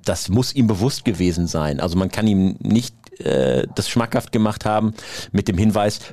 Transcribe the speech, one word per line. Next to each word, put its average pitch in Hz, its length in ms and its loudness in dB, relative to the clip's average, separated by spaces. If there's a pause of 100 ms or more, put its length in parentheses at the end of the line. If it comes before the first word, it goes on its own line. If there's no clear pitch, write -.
das - 240 -4
muss 113 260 0
ihm 120 140 4
bewusst 110 360 0
gewesen 87 440 2
sein. 76 320 -2
Also 87 180 0
man 95 140 0
kann 110 160 0
ihm 95 320 4
nicht, 120 340 0 (240)
äh, 65 560 0
das - 140 -2
schmackhaft 120 420 -2
gemacht 107 360 0
haben 107 280 0 (380)
mit 101 160 0
dem 90 100 0
Hinweis, 107 400 2 (140)